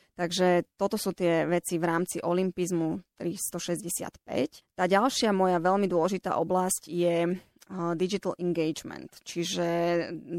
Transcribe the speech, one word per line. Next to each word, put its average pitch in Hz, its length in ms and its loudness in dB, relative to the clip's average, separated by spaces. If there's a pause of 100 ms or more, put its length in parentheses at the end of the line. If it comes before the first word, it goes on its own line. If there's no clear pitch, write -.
(140)
Takže 175 640 2
toto 202 160 0
sú 208 160 -2
tie 170 400 2
veci 175 320 0
v 175 80 0
rámci 170 320 -2
olympizmu 175 960 -2
tristošesťdesiatpäť. - 1600 -6
Tá 185 80 2
ďalšia 208 480 2
moja 185 240 4
veľmi 190 300 2
dôležitá 180 500 0
oblasť 185 480 0
je, 175 300 2 (100)
e, 170 40 2 (640)
digital 185 420 -2
engagement, 160 720 -4 (140)
čiže 175 420 -4 (720)